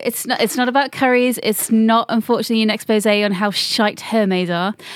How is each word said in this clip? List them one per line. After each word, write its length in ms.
it's 220
not. 140
It's 160
not 120
about 240
curries. 500
It's 280
not, 380
unfortunately, 540
an 80
expose 360
on 260
how 180
shite 500
Hermes 500
are. 240